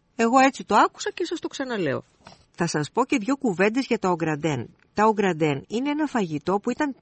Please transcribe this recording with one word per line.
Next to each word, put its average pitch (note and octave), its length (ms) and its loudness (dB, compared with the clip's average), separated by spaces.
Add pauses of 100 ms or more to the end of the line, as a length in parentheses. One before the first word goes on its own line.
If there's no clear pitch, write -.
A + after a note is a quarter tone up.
(160)
Εγώ A#3 240 4
έτσι C4 240 2
το G3+ 120 0
άκουσα E4 360 2
και - 140 -6
σας D#4+ 140 -6
το E4+ 80 -8
ξαναλέω. G3+ 560 -4 (520)
Θα E3+ 120 -2
σας D3+ 240 -4
πω B3 140 0
και C#4+ 120 -2
δύο B3 180 -2
κουβέντες G#3+ 500 0
για A3+ 140 -2
τα F#3 100 0
ογκραντέν. D#3 680 -2 (180)
Τα G#3 120 2
ογκραντέν F3 640 2
είναι B3+ 220 -4
ένα D4 160 -2
φαγητό F3+ 540 -2
που G#3+ 120 -4
ήταν C#4 300 -4